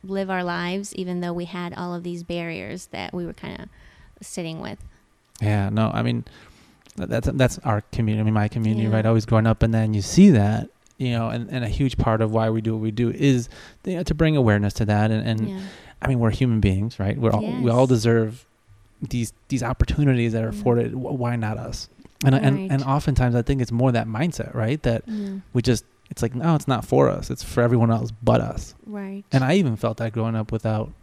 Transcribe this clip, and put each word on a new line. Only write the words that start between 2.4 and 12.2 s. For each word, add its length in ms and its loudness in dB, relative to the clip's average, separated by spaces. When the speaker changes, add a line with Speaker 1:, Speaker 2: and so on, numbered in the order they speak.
Speaker 1:
that 280 -10
we 100 -6
were 80 -10
kinda 360 -14
sitting 400 -10
with. 180 -10
Speaker 2:
Yeah, 300 0
no, 240 0
I 80 -2
mean, 220 -2
th-, 120 -8
that's, 240 -2
that's 280 2
our 220 -2
community, 280 0
I 40 0
mean, 100 2
my 140 2
community, 400 0
Speaker 1:
Yeah. 80 2
Speaker 2:
right? 100 2
Always 200 4
growing 200 4
up, 160 2
and 100 2
then 220 2
you 80 0
see 280 8
that, 400 4
you 120 -2
know, 200 0
and, 200 -6
and 140 -4
a 40 -4
huge 300 0
part 220 2